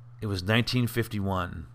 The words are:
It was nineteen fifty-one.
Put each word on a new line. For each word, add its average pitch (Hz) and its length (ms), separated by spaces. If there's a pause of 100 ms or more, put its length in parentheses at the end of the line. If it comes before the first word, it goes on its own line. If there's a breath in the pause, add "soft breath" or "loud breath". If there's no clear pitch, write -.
(220)
It 107 60
was 95 160
nineteen 117 420
fifty-one. 95 880